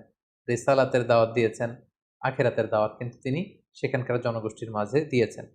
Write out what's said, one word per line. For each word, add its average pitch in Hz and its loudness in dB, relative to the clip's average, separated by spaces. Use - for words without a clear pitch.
রিসালাতের 127 2
দাওয়াত 117 6
দিয়েছেন, 117 0
আখিরাতের 123 0
দাওয়াত 107 2
কিন্তু 120 -10
তিনি 135 -2
সেখানকার 127 -2
জনগোষ্ঠীর 113 -6
মাঝে 107 -2
দিয়েছেন। 113 0